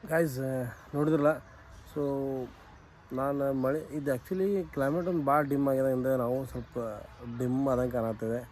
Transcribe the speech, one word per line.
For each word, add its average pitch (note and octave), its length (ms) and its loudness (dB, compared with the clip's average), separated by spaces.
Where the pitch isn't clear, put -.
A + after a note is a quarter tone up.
ಗೈಸ್, D#3 300 2
ನೋಡಿದ್ರಲ್ಲ. D3 320 4
So, D3 80 -2
ನಾನು C#3 400 0
ಮಳೆ, C3+ 380 0
ಇದು C#3+ 200 -2
ಆ್ಯಕ್ಚುಲಿ F#3 540 0
ಕ್ಲೈಮೇಟ್ D#3 440 0
ಒಂದು F3 160 2
ಭಾಳ C#3 160 4
ಡಿಮ್ C#3 280 2
ಆಗ್ಯದಿಂದ C3 380 2
ನಾವು C3 400 0
ಸ್ವಲ್ಪ A#2+ 320 -8
ಡಿಮ್ B2+ 300 2
ಆದಂಗೆ B2 220 2
ಕಾಣತ್ತೇವೆ. A2+ 500 -2